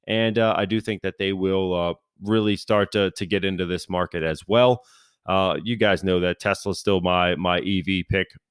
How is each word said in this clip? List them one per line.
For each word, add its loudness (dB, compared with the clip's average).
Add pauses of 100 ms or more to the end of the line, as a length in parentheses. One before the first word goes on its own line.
And, 0
uh, 2
I 0
do 0
think -6
that -6
they 0
will, 0
uh, -2 (280)
really 2
start 0
to, 2
to -10
get -2
into -2
this -6
market -4
as -4
well. 4 (440)
Uh, 0
you -4
guys 2
know 2
that -2
Tesla's -2
still 2
my, 2
my 0
E -2
V -2
pick -2 (180)